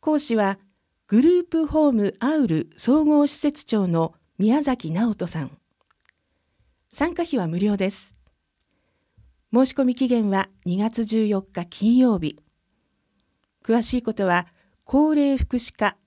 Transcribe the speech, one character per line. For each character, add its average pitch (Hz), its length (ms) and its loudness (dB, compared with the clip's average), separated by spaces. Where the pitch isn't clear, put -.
講 302 180 0
師 240 160 -2
は 196 240 0
グ 220 160 4
ル 320 80 6
ー - 20 -4
プ 320 220 -2
ホ 294 240 2
ー - 20 0
ム 202 260 0
ア 294 180 0
ウ 285 100 2
ル 160 300 -2
総 302 280 2
合 294 240 4
施 - 100 -6
設 294 260 -4
長 208 220 0
の 165 280 -2
宮 226 260 2
崎 254 280 -4
直 208 240 0
人 185 140 -6
さ 156 160 -8
ん。 - 120 -16
参 330 260 -4
加 349 80 -4
費 320 160 -4
は 180 80 -2
無 165 140 -4
料 202 160 0
で 196 140 -2
す。 - 260 -14
申 262 120 4
し - 80 -6
込 277 100 0
み 247 100 0
期 254 140 -2
限 233 200 0
は 190 200 -2
二 180 140 -2
月 226 260 -2
十 220 220 0
四 196 160 0
日 175 240 -10
金 220 320 0
曜 240 200 4
日。 156 240 -8
詳 226 180 0
し 247 180 -4
い 233 40 -4
こ 220 100 -4
と 202 140 -2
は、 175 220 0
高 302 320 2
齢 277 220 2
福 - 220 -4
祉 - 180 -8
課 208 200 -2